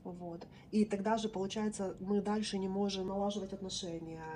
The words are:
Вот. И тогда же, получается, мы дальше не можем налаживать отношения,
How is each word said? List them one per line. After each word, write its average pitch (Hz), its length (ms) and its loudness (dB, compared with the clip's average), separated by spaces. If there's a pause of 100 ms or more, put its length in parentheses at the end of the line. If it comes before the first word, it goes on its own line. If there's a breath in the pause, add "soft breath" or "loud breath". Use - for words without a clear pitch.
Вот. 175 420 -8 (260 loud breath)
И 214 120 6
тогда 208 320 4
же, 214 120 0
получается, 196 720 0
мы 202 200 4
дальше 208 380 0
не 190 100 0
можем 190 380 2
налаживать 196 460 0
отношения, 165 720 -6 (140)